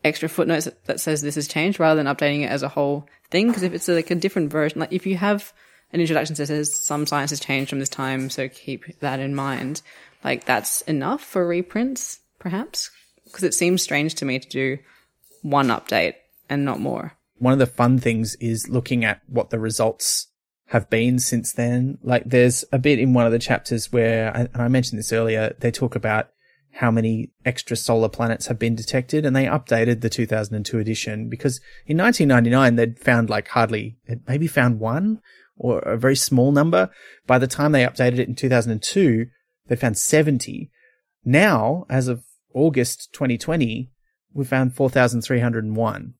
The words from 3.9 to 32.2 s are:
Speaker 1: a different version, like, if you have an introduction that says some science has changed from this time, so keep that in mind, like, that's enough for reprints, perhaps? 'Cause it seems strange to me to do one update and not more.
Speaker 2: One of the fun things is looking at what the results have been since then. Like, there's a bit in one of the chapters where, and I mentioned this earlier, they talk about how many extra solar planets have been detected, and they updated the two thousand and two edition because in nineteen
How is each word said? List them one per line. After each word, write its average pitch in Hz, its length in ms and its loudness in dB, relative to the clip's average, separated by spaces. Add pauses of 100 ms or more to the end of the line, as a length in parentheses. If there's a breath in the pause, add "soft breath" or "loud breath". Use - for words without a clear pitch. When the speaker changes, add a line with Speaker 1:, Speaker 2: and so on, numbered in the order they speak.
Speaker 1:
a 175 40 0
different 170 360 -2
version, 156 280 -2
like, 160 140 -4
if 180 120 -6
you 190 120 -2
have 202 340 -2 (400 soft breath)
an 170 80 -2
introduction 160 360 0
that 147 120 -4
says 151 280 -4
some 147 300 -2
science 143 260 -2
has 139 80 -6
changed 139 300 -4
from 139 100 -4
this 135 100 -4
time, 131 400 -4
so 131 180 -6
keep - 520 -14
that 135 200 -4
in 139 160 -4
mind, 135 460 -6 (420 loud breath)
like, 131 220 -6
that's - 360 -2
enough 156 420 -2
for 185 240 -2
reprints, 208 720 -4 (200)
perhaps? - 520 -8 (400)
'Cause - 120 -6
it 180 100 0
seems 175 280 2
strange 151 340 -2
to - 100 -6
me 131 140 -2
to - 80 -12
do 135 300 -4 (640 soft breath)
one 139 260 4
update 101 460 0 (360)
and 143 140 -2
not 135 160 -4
more. - 340 -6 (240)
Speaker 2:
One 127 140 4
of 135 80 4
the 131 60 6
fun 123 340 2
things 113 400 -2
is 113 300 -4
looking 120 340 -2
at 110 240 -2
what 120 220 -4
the 117 100 -4
results - 680 -2 (400)
have 110 220 0
been 123 300 2
since 120 320 -2
then. 123 500 -2
Like, 123 240 0
there's 123 460 4
a 135 80 2
bit 143 180 4
in 127 160 4
one 120 120 6
of 117 80 4
the 117 60 2
chapters - 520 -2
where, 113 420 2
and 120 200 -2
I 120 160 -2
mentioned 127 280 0
this 107 140 -6
earlier, 113 480 0
they 120 100 0
talk 120 260 -2
about 110 340 -2 (460)
how 120 160 2
many 113 400 0 (140)
extra - 300 -4
solar 113 320 2
planets 113 400 -4
have 120 100 -4
been 117 160 0
detected, 127 520 -2
and 131 100 2
they 135 100 2
updated 117 540 0
the 113 100 -2
two 117 160 -2
thousand 107 300 -4
and 104 100 -4
two 120 140 -2
edition 110 480 -4
because 123 320 -4 (260 soft breath)
in 151 120 0
nineteen 185 320 4